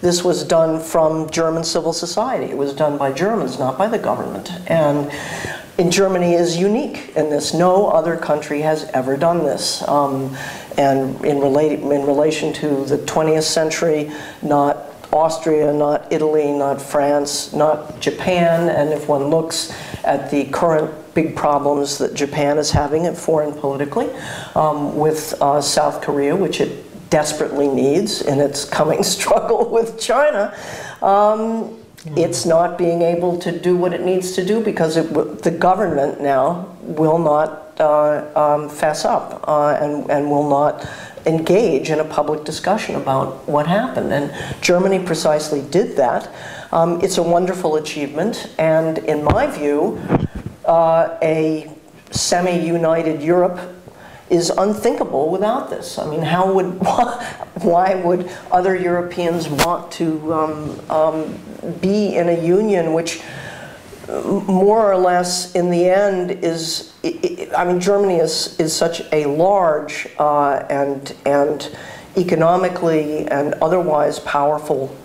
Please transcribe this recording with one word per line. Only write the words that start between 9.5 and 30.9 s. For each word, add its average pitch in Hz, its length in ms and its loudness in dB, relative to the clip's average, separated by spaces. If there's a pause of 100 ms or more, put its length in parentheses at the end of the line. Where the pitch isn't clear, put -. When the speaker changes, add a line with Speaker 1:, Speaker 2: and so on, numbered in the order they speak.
Speaker 1:
Um, 135 480 0 (420)
and 135 480 2
in 143 140 2
relate, 143 400 2
in 139 260 0
relation 151 480 2
to 143 320 -2
the 143 200 0
twentieth 156 380 2
century, 156 680 0 (300)
not 143 360 2 (340)
Austria, 156 640 2
not 147 380 0
Italy, 151 400 2
not 139 300 0
France, 143 720 0
not 151 460 0
Japan. 170 720 0
And 147 220 0
if 151 160 -4
one 139 180 2
looks 160 480 -2 (300)
at 143 280 -2
the 143 140 0
current 156 480 0 (200)
big 156 220 0
problems 143 600 0
that - 160 -2
Japan 143 440 0
is 147 140 -2
having 156 340 0
at 170 100 -2
foreign 151 380 0
politically, 143 560 -4 (460)
um, 147 420 0
with, 156 440 0
uh, 143 200 4
South 147 400 0
Korea, 143 340 0
which 185 240 0
it - 500 -6
desperately 143 600 0
needs 139 520 2
in 139 200 2
its 143 240 0
coming 156 380 0
<laughs> - 140 -2
struggle 226 520 2
with 226 300 0
China, 240 540 0 (480)